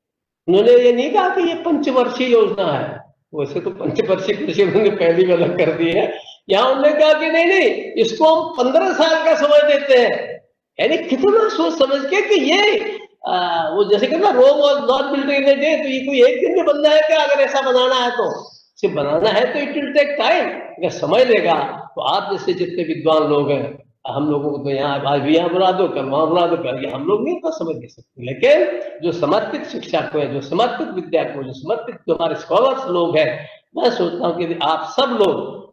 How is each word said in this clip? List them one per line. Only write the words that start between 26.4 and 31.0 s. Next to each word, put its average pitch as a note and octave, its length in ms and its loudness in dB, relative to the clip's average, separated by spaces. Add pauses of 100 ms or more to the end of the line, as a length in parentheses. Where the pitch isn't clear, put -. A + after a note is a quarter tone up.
दो, E3 100 0
कल C3+ 360 -6
हम C3+ 100 -8
लोग G#3 200 0
नहीं E4+ 120 -4
इतना F4 140 -6
समझ E3 260 -6
नहीं - 120 -16
सकते, - 380 -20
लेकिन C3+ 560 2 (220)
जो E3+ 80 0
समर्पित E3+ 540 -2
शिक्षा - 360 -6
को - 180 -4
है, C#3+ 140 -4
जो C#3 80 -6
समर्पित A#3 460 -2
विद्या E3+ 360 -2